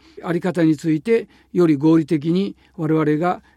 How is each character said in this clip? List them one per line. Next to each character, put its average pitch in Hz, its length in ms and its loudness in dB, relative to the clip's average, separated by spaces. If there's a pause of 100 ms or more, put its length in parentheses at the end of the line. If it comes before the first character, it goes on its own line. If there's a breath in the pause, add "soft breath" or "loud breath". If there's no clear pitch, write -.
(240 soft breath)
あ 180 80 -4
り 170 80 -2
方 175 240 -2
に 160 140 2
つ 165 140 -6
い 156 100 -2
て、 226 260 0 (240 soft breath)
よ 175 160 2
り 156 80 2
合 160 220 4
理 160 80 0
的 147 260 -2
に 196 240 -2 (220 soft breath)
我 156 100 -4
々 151 300 0
が、 175 240 -4 (160 soft breath)